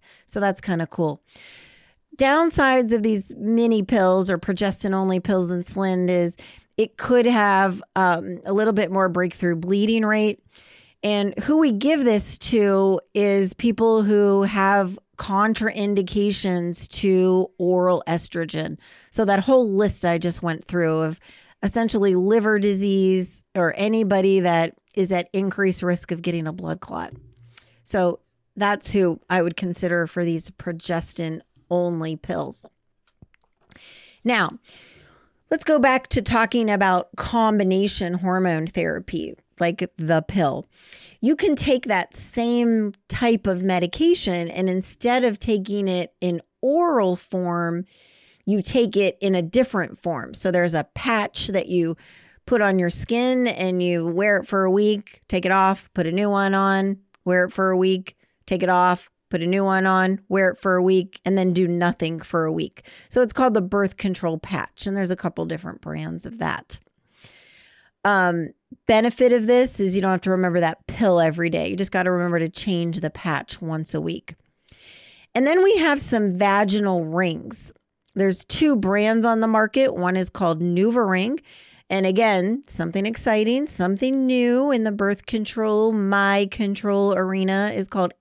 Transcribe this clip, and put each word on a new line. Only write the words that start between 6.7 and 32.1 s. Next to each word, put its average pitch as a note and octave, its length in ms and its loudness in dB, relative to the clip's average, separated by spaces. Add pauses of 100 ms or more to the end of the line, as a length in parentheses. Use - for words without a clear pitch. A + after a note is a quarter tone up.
it A3 200 -2
could B3 280 2
have, G3+ 580 2 (120)
um, F3 500 0
a G3 80 -4
little G#3+ 200 2
bit F#3+ 180 0
more F#3+ 180 2
breakthrough F3 460 -2
bleeding G3+ 500 0
rate. G#3+ 340 0 (640)
And G3+ 360 -2
who D4+ 200 2
we D4+ 120 4
give C#4 320 2
this G#3+ 360 0
to G3 600 2 (140)
is G3 400 0
people A3+ 500 2
who G3+ 400 4
have G3 540 0 (200)
contraindications G3+ 1700 -2
to F#3 680 2
oral F3+ 500 2
estrogen. D#3+ 680 -6 (320)
So A3 160 0
that G3 140 4
whole B3+ 280 4
list G3 380 0
I E3+ 140 2
just E3+ 240 -4
went E3 220 -4
through E3 320 0
of D#3+ 220 -4 (440)
essentially G3+ 500 0
liver G#3 460 2
disease G3 840 0 (120)
or E3+ 200 0
anybody G3 640 2
that E3+ 340 0 (200)
is F#3 160 0
at F3 220 -2
increased F#3+ 480 -2
risk F3 300 -4
of E3+ 100 -8
getting E3+ 240 -4
a D#3 80 -8
blood F3 280 -8
clot. - 320 -12 (680)
So F3+ 360 -2 (360)
that's G#3 360 -2
who F3+ 280 0 (100)
I F3+ 120 0
would E3+ 140 -2
consider F3 500 -2
for F3 180 -6
these E3 280 -4
progestin-only E3 1700 -6